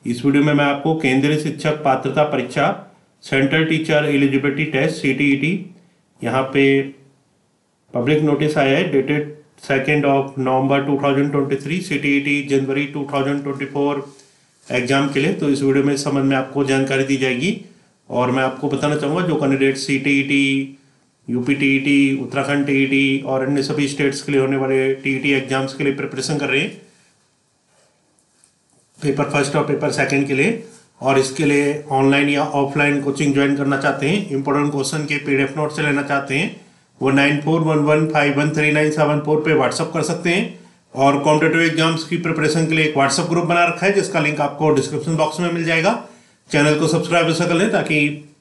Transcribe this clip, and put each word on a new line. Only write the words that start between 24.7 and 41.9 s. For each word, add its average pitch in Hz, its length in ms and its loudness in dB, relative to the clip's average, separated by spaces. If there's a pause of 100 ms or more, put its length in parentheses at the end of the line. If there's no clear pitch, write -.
टीईटी 135 380 -2
एग्जाम्स 135 400 -2
के - 100 -6
लिए 139 120 2
प्रिपरेशन 139 420 -4
कर 139 120 -2
रहे 135 120 0
हैं, 196 80 -4 (2250)
पेपर 143 320 -2
फर्स्ट 143 240 0
और 147 120 0
पेपर 147 240 -2
सेकंड 139 360 0
के 135 60 -2
लिए, 180 300 0 (380)
और 135 180 2
इसके 135 260 -2
लिए 143 460 2
ऑनलाइन 139 380 2
या 143 140 0 (160)
ऑफलाइन 143 420 0
कोचिंग 139 320 0
ज्वाइन 139 240 2
करना 139 200 0
चाहते 139 320 -2
हैं, 202 200 -2
इंपॉर्टेंट 143 420 0
क्वेश्चन 143 340 -4
के 143 200 -4
पीडीएफ़ 135 320 0
नोट 151 180 -4
से 156 60 -4
लेना 143 220 0
चाहते 139 340 -2
हैं, 175 180 -4 (460)
वो 131 80 2 (100)
नाइन 147 220 2
फ़ोर 160 200 0
वन 156 280 2
वन 156 240 4
फ़ाइव 143 260 2
वन 151 160 0
थ्री 151 160 2
नाइन 151 200 2
सेवन 151 340 0
फ़ोर 156 220 2
पे 156 120 4
WhatsApp 131 340 -2
कर 160 180 -2
सकते 175 180 -2
हैं। 202 300 -2 (360)
और 139 280 4
कॉम्पिटिटिव 156 400 4
एग्जाम्स 160 400 0